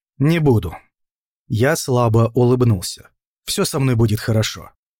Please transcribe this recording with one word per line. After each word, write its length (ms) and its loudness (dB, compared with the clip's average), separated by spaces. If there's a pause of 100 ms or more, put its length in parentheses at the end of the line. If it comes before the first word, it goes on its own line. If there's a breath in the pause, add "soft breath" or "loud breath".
(180)
«Не 220 2
буду». 360 0 (720)
Я 280 0
слабо 580 0
улыбнулся. 760 0 (360)
«Все 200 -4
со 140 -4
мной 160 0
будет 240 2
хорошо. 520 -4 (280)